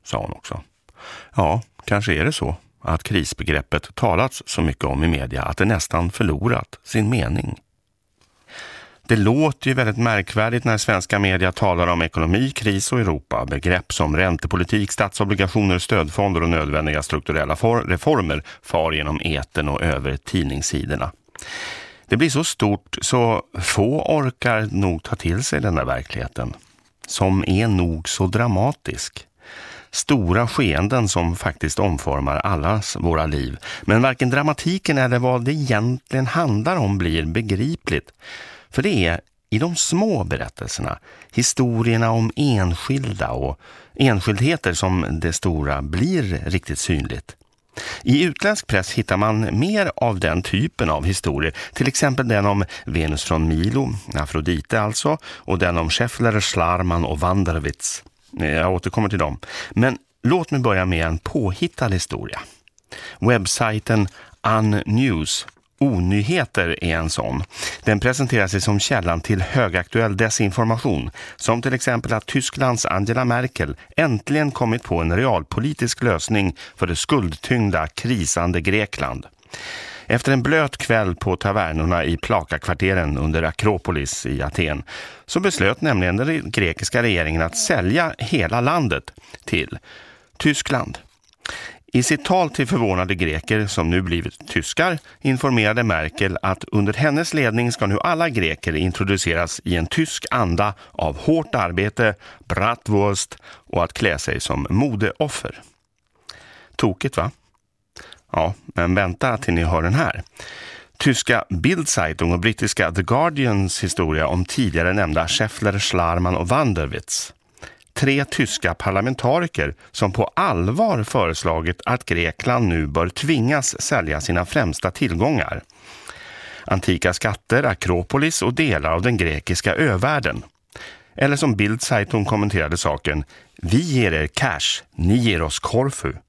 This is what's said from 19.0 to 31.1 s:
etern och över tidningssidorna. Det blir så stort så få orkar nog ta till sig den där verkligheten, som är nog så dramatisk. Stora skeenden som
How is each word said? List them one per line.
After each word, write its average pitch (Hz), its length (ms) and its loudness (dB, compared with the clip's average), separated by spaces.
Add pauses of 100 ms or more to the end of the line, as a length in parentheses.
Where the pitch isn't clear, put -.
etern 76 440 -2
och 71 140 -2
över 67 340 -2
tidningssidorna. 71 960 -4 (920)
Det 110 100 2
blir 147 140 2
så 143 140 0
stort - 580 -2
så 120 400 2 (180)
få 113 420 0
orkar 120 680 0
nog 90 300 0
ta - 140 -4
till 92 280 0
sig 76 160 0
den 92 140 2
där 69 100 2
verkligheten, 62 680 -6 (520)
som 95 400 2
är 104 220 2
nog 87 400 0
så - 180 0
dramatisk. 110 1000 -2 (640)
Stora 113 580 2
skeenden 104 600 2
som 85 280 0